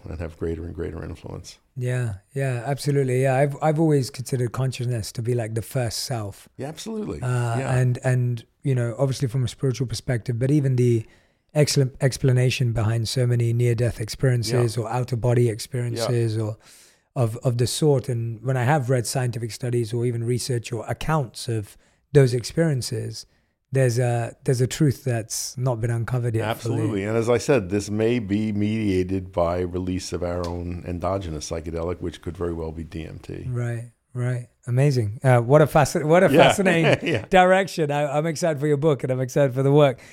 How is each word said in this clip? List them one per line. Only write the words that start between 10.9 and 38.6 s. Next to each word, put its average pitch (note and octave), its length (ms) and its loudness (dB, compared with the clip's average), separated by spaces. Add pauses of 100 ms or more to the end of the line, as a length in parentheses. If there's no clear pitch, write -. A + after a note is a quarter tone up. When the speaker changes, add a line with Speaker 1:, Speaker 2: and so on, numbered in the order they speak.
Speaker 2:
excellent C#3 460 2
explanation B2+ 720 2
behind A2+ 360 0
so B2+ 160 0
many A#2+ 280 2
near-death A#2+ 480 0
experiences A#2+ 760 0
Speaker 1:
Yeah. A#2+ 60 0
Speaker 2:
or A2 80 -6
out-of-body A#2+ 540 0
Speaker 1:
Yeah. A2+ 80 2
Speaker 2:
experiences A#2 840 -2
or A2 200 -4 (580)
of, A#2 240 0
of A#2+ 200 0
the B2 100 2
sort. C#3+ 400 2
And A#2 340 -6
when C3 140 -2
I B2 80 0
have C3 260 2
read B2+ 160 2
scientific A#2 460 -4
studies A#2+ 400 -4
or A#2+ 140 -2
even A#2 180 -4
research A#2+ 480 -4
or A2+ 140 -6
accounts C3+ 640 -4
of A2 280 -6 (360)
those C3+ 220 6
experiences, A#2 920 -4 (460)
there's B2+ 280 2
a, A#2+ 340 -2 (100)
there's B2+ 160 0
a B2+ 60 4
truth - 380 0
that's A#2 520 -4
not B2 240 -2
been A#2 120 -2
uncovered A#2 420 -2
yet A2 220 -2
fully. A2+ 180 -4
Speaker 1:
Absolutely. A2 300 0
And A2 120 -2
as A#2 140 2
I A#2+ 80 4
said, A2+ 320 2
this G2+ 180 0
may A2 300 0
be G#2+ 340 -2
mediated G2 800 0
by F2 280 0
release F#2 520 -4
of F2 120 -4
our F2 220 -4
own F2 400 -6
endogenous F2+ 640 -4
psychedelic, E2 520 -6
which E2+ 200 -8
could E2 160 -10
very F2 160 -4
well D#2+ 200 -8
be D#2+ 100 -10
D D#2+ 240 -10
M F#2 140 -16
T. F2+ 280 -12
Speaker 2:
Right, A#2+ 440 -6 (200)
right. B2 360 -6 (180)
Amazing. B2 580 2
Uh, B2+ 160 6
what C3+ 220 6
a - 40 6
fasc-, D3 380 2
what E3 180 6
a F3 80 6
Speaker 1:
Yeah. C#3+ 180 8
Speaker 2:
fascinating F3+ 600 4
Speaker 1:
<laughs> E3 40 0
Yeah. G#2+ 160 -2
Speaker 2:
direction. F#3 640 4
I, D3 280 0
I'm D#3 80 0
excited D#3 340 -2